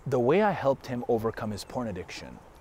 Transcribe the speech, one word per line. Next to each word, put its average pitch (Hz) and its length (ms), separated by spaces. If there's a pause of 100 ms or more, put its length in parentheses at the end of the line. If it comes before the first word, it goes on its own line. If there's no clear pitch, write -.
The 127 120
way 139 220
I 208 100
helped 135 360
him 123 200
overcome 113 440
his 98 120
porn 123 240
addiction 87 500 (240)